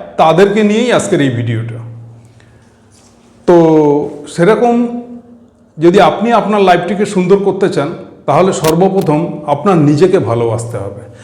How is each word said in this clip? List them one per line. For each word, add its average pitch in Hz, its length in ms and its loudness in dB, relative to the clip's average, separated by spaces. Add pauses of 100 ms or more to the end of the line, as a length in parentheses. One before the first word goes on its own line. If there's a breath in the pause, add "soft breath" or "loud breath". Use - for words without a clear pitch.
(180)
তাদেরকে 196 460 2
নিয়েই 220 300 0
আজকের 160 280 0
এই 139 80 0
ভিডিওটা। 113 460 -4 (1700 soft breath)
তো 156 640 2 (180)
সেরকম 240 720 0 (800)
যদি 175 220 4
আপনি 190 300 0
আপনার 208 300 0
লাইফটিকে 185 440 0
সুন্দর 190 320 0
করতে 196 320 -2
চান, 143 180 -4 (380)
তাহলে 170 280 2
সর্বপ্রথম 165 920 0
আপনার 165 300 0
নিজেকে 156 420 2
ভালোবাসতে 117 580 -4
হবে। 98 240 -10 (220 loud breath)